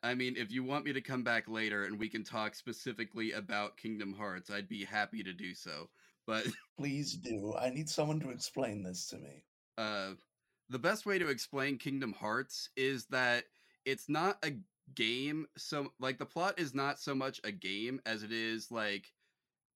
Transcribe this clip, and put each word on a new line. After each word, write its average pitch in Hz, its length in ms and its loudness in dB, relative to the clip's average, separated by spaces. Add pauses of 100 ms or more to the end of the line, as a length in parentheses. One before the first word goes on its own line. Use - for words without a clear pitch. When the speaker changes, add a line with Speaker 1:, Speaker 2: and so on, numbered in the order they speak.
Speaker 1:
I 120 100 4
mean, 127 240 2
if 110 140 -2
you 127 120 0
want 135 220 0
me 143 80 2
to 131 80 0
come 127 220 -2
back 113 260 4
later 107 340 2
and 101 160 0
we 110 80 2
can 110 160 -2
talk 107 320 -2
specifically 113 800 -4
about 104 440 -2
Kingdom 104 360 -4
Hearts, 98 360 -6
I'd 101 200 -4
be 101 160 -4
happy 104 360 0
to 92 120 -4
do 90 200 -6
so. 80 360 -8 (360)
But 110 200 2 (160)
<laughs> - 160 -20
Speaker 2:
Please 139 360 0
do. 110 460 -2
I 127 100 2
need 147 200 -2
someone 151 320 2
to 135 80 -2
explain 117 540 -2
this 90 240 -4
to - 100 -8
me. 69 260 -14 (340)
Speaker 1:
Uh, 104 340 0 (580)
the 127 100 -2
best 196 260 4
way 196 140 4
to 165 100 4
explain 139 480 0
Kingdom 135 360 -2
Hearts 110 640 -2
is 131 320 2
that 123 380 6 (400)
it's - 240 0
not 165 340 4
a 156 100 0 (400)
game, 135 540 2 (100)
so, 143 420 -2
like, 131 180 0
the 147 80 -4
plot 185 340 0
is 143 140 -2
not 139 260 2
so 143 160 0
much 131 280 0
a 107 80 -2
game 101 540 -2
as 110 180 0
it 107 80 -6
is, 113 400 0
like, 104 340 0 (720)